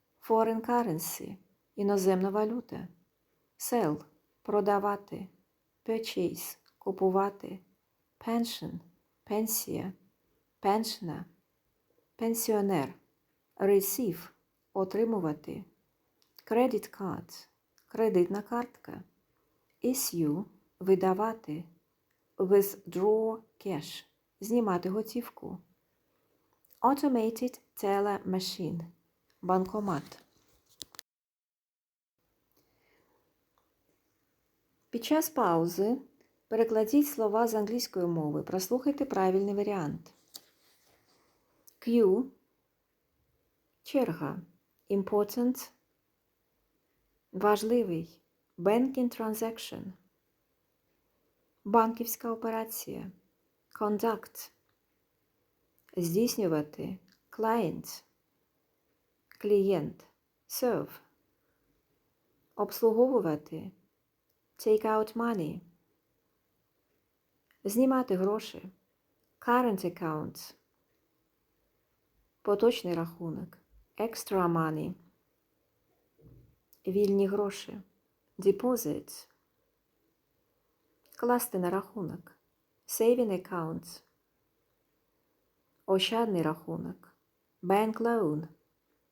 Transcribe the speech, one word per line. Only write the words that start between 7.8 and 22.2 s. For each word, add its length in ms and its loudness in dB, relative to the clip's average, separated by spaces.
Pension — 640 -4
пенсія. 680 -4
Pensioner — 640 -2
пенсіонер. 800 0
Receive — 720 0
отримувати. 920 -2
Credit 500 2
card — 480 -10
кредитна 540 2
картка. 600 -8
Issue — 600 0
видавати. 840 2